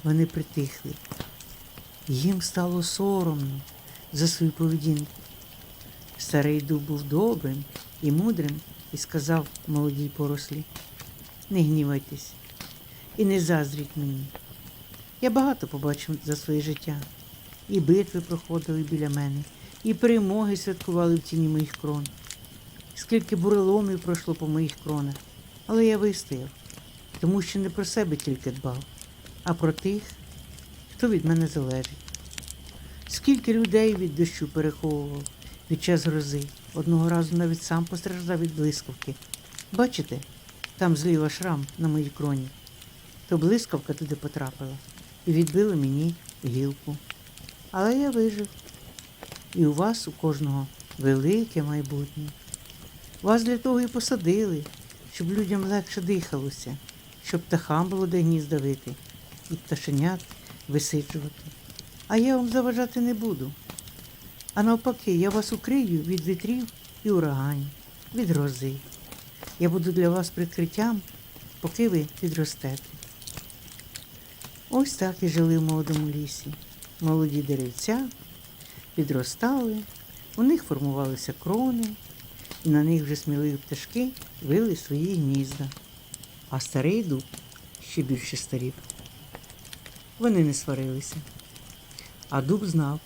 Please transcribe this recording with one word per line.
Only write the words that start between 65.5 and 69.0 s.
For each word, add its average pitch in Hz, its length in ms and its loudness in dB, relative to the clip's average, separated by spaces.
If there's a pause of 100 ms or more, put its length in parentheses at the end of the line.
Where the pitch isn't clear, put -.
укрию 220 500 2
від 170 240 -2
вітрів 220 400 -2 (380)
і 214 60 2
ураганів, 143 560 2 (480)
від 220 160 0
грози. 135 420 0 (880)